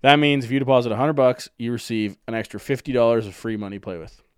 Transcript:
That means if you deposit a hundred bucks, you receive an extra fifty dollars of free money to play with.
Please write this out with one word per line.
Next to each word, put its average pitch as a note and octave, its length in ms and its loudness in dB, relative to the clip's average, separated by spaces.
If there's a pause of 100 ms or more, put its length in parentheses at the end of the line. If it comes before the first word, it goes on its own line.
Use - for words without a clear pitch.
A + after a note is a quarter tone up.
That C#3+ 200 6
means C#3+ 240 2
if A#2 80 -6
you C3+ 80 0
deposit B2 320 2
a G2+ 40 -2
hundred C#3+ 180 0
bucks, B2+ 440 0
you A#2 140 -4
receive A2 440 -4 (120)
an A2+ 60 -8
extra A2 260 -8
fifty C3+ 320 -6
dollars A#2 340 2
of F#2+ 80 -12
free A2+ 220 -6
money G2+ 220 -8
to - 20 -14
play F#2 180 -10
with. - 240 -18 (160)